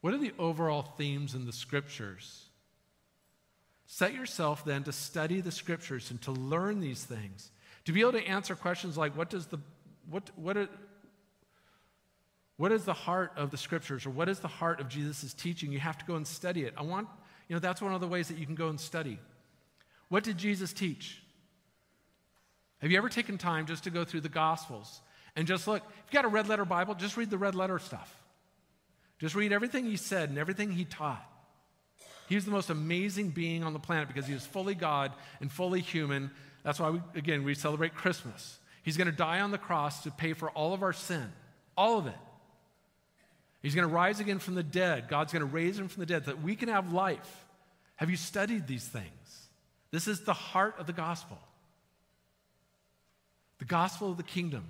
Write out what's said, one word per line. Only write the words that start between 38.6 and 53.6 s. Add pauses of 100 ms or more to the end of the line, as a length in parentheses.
He's
gonna
die
on
the
cross
to
pay
for
all
of
our
sin, (460)
all
of
it. (1400)
He's
gonna
rise
again
from
the
dead.
God's
gonna
raise
him
from
the
dead
so
that
we
can
have
life. (500)
Have
you
studied
these
things? (840)
This
is
the
heart
of
the
gospel. (2250)
The